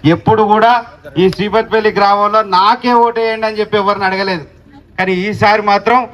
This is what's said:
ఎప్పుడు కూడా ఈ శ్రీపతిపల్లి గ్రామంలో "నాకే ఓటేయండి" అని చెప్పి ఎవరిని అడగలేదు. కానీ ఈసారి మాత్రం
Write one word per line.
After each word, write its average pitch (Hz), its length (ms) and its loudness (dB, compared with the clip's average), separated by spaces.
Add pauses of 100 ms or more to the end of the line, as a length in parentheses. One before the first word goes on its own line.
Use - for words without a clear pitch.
ఎప్పుడు 214 380 2
కూడా 226 420 2 (340)
ఈ 185 120 4
శ్రీపతిపల్లి 214 600 -2
గ్రామంలో 202 520 0
"నాకే 214 500 0
ఓటేయండి" 226 540 0
అని 214 140 -4
చెప్పి 208 160 -2
ఎవరిని 202 280 -2
అడగలేదు. 190 400 -4 (540)
కానీ 185 140 -2
ఈసారి 208 500 0
మాత్రం 208 520 2